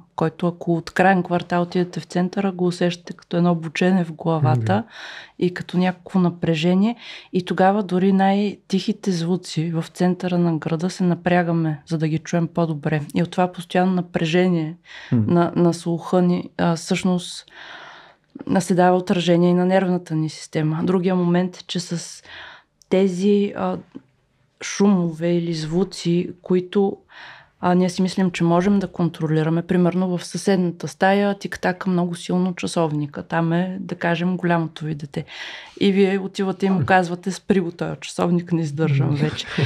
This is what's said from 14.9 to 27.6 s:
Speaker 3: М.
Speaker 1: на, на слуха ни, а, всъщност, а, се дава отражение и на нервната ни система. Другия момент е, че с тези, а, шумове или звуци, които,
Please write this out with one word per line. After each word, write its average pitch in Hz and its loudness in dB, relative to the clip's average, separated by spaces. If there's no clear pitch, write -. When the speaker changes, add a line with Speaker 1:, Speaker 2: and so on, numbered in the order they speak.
Speaker 3:
М. 117 4
Speaker 1:
на, 170 2
на 170 4
слуха 170 -2
ни, 180 0
а, 175 2
всъщност, 180 -4
а, 190 2
се 185 0
дава 180 6
отражение 175 2
и 175 4
на 180 2
нервната 180 0
ни 156 0
система. 156 -4
Другия 180 2
момент 180 2
е, - -20
че - -6
с - -10
тези, 196 2
а, 185 -4
шумове 175 2
или 170 0
звуци, 170 -2
които, 185 0